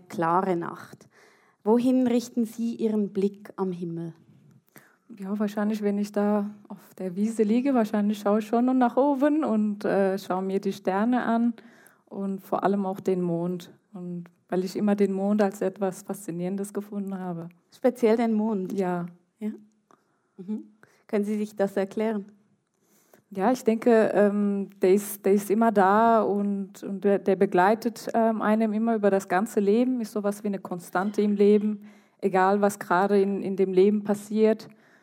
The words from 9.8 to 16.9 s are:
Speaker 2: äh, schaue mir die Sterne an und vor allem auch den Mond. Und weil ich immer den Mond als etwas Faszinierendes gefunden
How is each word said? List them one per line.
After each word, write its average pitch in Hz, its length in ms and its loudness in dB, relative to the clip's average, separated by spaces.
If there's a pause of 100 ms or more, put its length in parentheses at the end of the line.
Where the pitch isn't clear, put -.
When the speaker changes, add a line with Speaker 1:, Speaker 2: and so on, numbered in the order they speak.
Speaker 2:
äh, 190 340 0
schaue 185 220 -4
mir 190 180 -2
die 196 140 -4
Sterne 208 500 0
an 233 300 0 (540)
und 196 340 -8
vor - 240 -6
allem 196 220 0
auch 190 140 -6
den 185 200 0
Mond. 175 500 -4 (220)
Und 175 320 -12 (240)
weil 185 160 -2
ich 190 100 -8
immer 208 200 2
den 202 180 2
Mond 202 300 0
als 196 180 -2
etwas 190 420 -4
Faszinierendes 196 680 -8
gefunden 202 460 -8